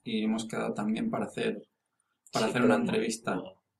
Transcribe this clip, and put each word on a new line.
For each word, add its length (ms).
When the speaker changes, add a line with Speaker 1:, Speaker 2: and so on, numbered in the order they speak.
Speaker 1:
y 200
hemos 220
quedado 280
también 360
para 160
hacer, 420
para 140
Speaker 2:
Sí, 60
Speaker 1:
hacer 120
una 120
Speaker 2:
promo. 140
Speaker 1:
entrevista. 520